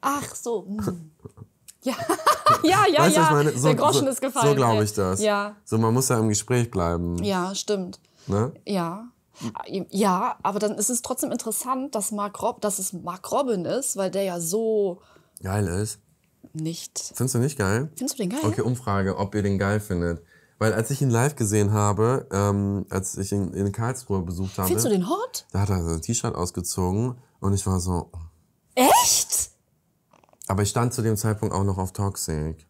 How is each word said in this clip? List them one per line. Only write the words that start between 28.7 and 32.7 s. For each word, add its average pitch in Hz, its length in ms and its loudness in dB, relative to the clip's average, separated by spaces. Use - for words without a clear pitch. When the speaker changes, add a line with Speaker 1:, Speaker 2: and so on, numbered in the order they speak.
Speaker 1:
Echt? - 760 4
Speaker 2:
Aber 95 160 0
ich 101 60 0
stand 120 260 0
zu 113 80 -2
dem 110 120 2
Zeitpunkt 107 380 -2
auch 95 100 0
noch 98 140 0
auf 95 160 -4
Toxic. 80 760 -4